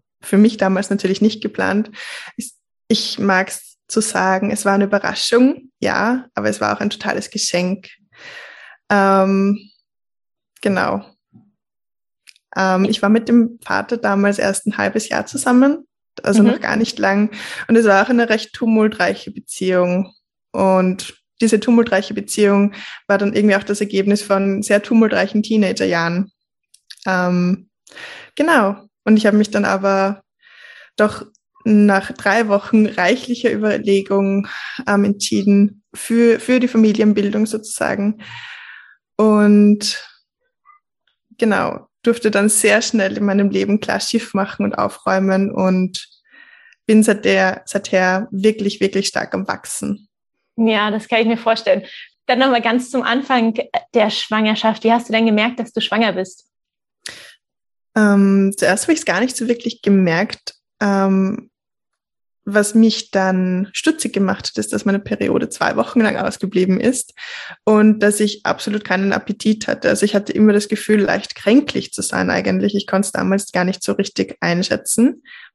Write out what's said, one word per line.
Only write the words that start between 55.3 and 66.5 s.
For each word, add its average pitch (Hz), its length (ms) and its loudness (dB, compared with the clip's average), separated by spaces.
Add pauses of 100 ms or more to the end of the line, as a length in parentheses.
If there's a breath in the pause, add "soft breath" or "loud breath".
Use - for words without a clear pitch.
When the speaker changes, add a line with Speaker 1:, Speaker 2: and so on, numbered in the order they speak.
Speaker 2:
dass 220 120 -10
du 220 80 -2
schwanger 214 340 0
bist? 185 300 -8 (1500 loud breath)
Speaker 1:
Ähm, 196 640 4
zuerst 180 300 0
habe 330 80 4
ich 311 40 -4
es - 60 -10
gar 180 160 -2
nicht 254 160 -2
so 226 100 -6
wirklich 233 340 -4
gemerkt. 190 760 0 (240)
Ähm, 196 680 0 (920)
was 208 300 0
mich 226 380 2
dann 185 600 0
stutzig - 400 -4
gemacht 196 360 -2
hat, - 100 -12
ist, 214 140 -6
dass 208 120 -4
meine 196 140 0
Periode - 500 -4
zwei - 280 -4
Wochen 240 240 -2
lang 214 160 0
ausgeblieben 185 640 -2